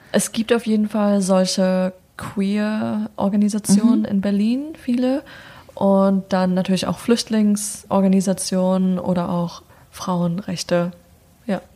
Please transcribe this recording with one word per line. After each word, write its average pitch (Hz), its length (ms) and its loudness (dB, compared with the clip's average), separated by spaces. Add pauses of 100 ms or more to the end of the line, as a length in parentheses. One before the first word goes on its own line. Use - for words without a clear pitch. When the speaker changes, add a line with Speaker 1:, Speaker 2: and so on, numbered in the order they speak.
(120)
Speaker 1:
Es - 220 0
gibt 226 180 -4
auf 233 140 2
jeden 214 240 0
Fall 202 320 2
solche 185 720 2 (240)
Queer-Organisationen 208 1800 0
Speaker 2:
Mhm. - 60 -2
Speaker 1:
in 196 160 0
Berlin, 208 400 0 (160)
viele. 254 460 -2 (520)
Und 196 540 2
dann 185 240 0
natürlich 185 320 0
auch 165 140 -4
Flüchtlingsorganisationen 190 2000 0
oder 180 300 -2
auch 175 340 -4 (260)
Frauenrechte. 175 1040 -4 (560)
Ja. 190 140 -4 (140)